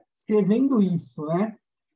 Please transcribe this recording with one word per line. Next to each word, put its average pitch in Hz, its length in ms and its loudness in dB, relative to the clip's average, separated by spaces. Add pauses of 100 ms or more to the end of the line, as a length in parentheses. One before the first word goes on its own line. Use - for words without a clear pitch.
(120)
escrevendo 214 720 0
isso, 175 440 -4
né? 185 300 -4 (400)